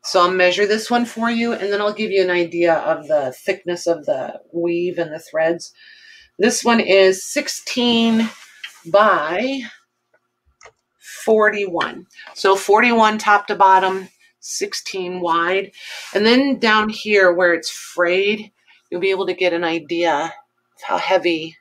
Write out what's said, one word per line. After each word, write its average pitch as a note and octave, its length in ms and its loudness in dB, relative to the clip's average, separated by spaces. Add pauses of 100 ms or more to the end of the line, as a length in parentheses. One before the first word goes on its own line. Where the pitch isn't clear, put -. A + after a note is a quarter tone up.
So - 180 0
I'll F3+ 100 2
measure F#3 340 2
this A3 240 -4
one A#3+ 160 0
for A3+ 240 -6
you, A#3 240 -2
and G3+ 180 -6
then G3+ 100 -2
I'll G#3 120 -2
give G#3 180 -4
you F#3+ 100 2
an F3+ 80 2
idea E3+ 440 0
of D3+ 340 -2
the C#3+ 260 -2 (120)
thickness F3 420 -4
of E3+ 180 -2
the - 360 -6 (100)
weave E3+ 460 -4
and D#3+ 160 -6
the D#3+ 60 -12
threads. D#3+ 520 -4 (680)
This A#3+ 260 0
one A#3 160 4
is F#3+ 440 4
sixteen A#3 1040 -2 (560)
by G3 760 0 (1400)
forty-one. G#3 1080 -2 (260)
So G3 220 2
forty-one A3 640 4
top G#3 300 2
to G3+ 80 -2
bottom, F#3+ 540 4 (300)
sixteen F3+ 840 -8
wide. E3+ 500 -2 (420)
And G#3 120 2
then C4 340 4
down G#3+ 300 2
here G#3 420 4
where F3 220 2
it's E3 160 -4
frayed, G3 840 -2 (380)
you'll F3 120 -6
be G3 100 0
able F#3 160 -2
to F3+ 60 -4
get F3+ 200 0
an E3+ 100 -2
idea E3 520 -2 (100)
of - 560 -18
how F#3 160 -4
heavy E3 640 -2